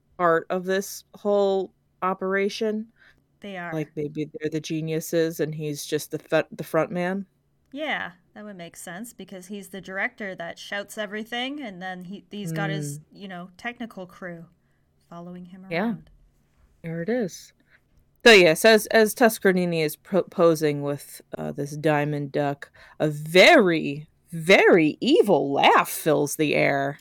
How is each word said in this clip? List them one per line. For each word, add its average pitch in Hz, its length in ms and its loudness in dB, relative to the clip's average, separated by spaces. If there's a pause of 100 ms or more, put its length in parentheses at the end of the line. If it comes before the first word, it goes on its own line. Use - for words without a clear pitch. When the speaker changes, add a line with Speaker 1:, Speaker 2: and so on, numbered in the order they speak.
(180)
Speaker 1:
part 170 320 2
of 185 140 -4
this 190 400 -4 (100)
whole 196 600 0 (280)
operation. 196 880 -2 (540)
Speaker 2:
They 196 160 -14
are. 175 160 -10
Speaker 1:
Like, 156 240 -6
maybe 151 320 -8 (100)
they're 151 100 -4
the 151 120 -4
geniuses 160 800 -4
and 156 120 -4
he's 151 320 -8
just - 260 -6
the 151 80 -8
fu-, - 320 -2
the - 120 -12
front 156 280 -2
man. 185 340 -6 (480)
Speaker 2:
Yeah, 254 380 -8 (220)
that 214 120 -18
would 208 100 -16
make 170 220 -18
sense 190 360 -14
because 185 340 -18
he's 202 220 -14
the 196 120 -14
director 196 540 -8
that 170 220 -14
shouts 202 400 -10
everything, 226 640 -8
and 196 200 -14
then 185 240 -12
he, 190 260 -16
he's 196 220 -8
got 156 160 -4
his, 147 300 -8
Speaker 1:
Mm. 151 40 -20 (100)
Speaker 2:
you 190 140 -18
know, 180 300 -14
technical 226 500 -12
crew 175 380 -16 (640)
following 180 380 -16
him 185 220 -20
Speaker 1:
Yeah. 170 140 -2
Speaker 2:
around. 220 260 -6 (720)
Speaker 1:
There 165 200 -8
it 165 80 -4
is. 226 420 -4 (760)
So 240 60 10
yes, 175 340 6
as, 220 220 6
as 220 260 4
Tuscarnini 185 680 2
is 151 160 -2
pro-, - 260 -2
posing 156 580 2
with, 143 400 -8 (160)
uh, 156 140 -8
this 143 240 -10
diamond 147 560 0
duck, 143 400 -4 (280)
a 156 100 0
very, 160 960 4 (240)
very 175 680 4
evil 165 500 4
laugh 190 380 4
fills 147 480 0
the 147 180 0
air. 143 460 0